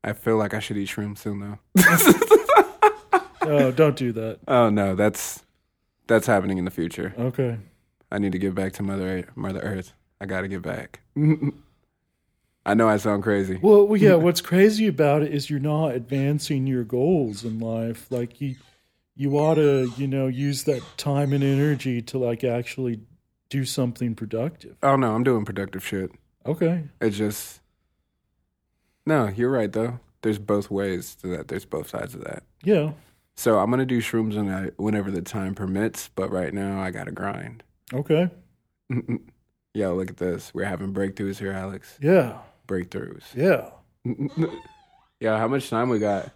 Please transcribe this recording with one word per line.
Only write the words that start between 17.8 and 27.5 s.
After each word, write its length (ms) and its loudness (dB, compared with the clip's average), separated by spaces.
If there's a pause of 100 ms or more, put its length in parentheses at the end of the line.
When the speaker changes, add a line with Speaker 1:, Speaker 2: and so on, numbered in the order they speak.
Speaker 2:
Like, 320 -6
you, 140 -6 (600)
you 220 -2
oughta, 580 4
you 120 -4
know, 180 -2
use 380 -4
that 180 -2 (160)
time 340 -2
and 120 2
energy 580 0
to, 160 -8
like, 260 -2
actually 580 -4 (480)
do 140 -2
something 520 -2
productive. 680 -8
Speaker 1:
Oh, 140 4
no, 180 2
I'm 100 0
doing 220 2
productive 400 -8
shit. 240 -6 (380)
Speaker 2:
Okay. 380 0 (140)
Speaker 1:
It's 180 0
just, 420 -4 (1500)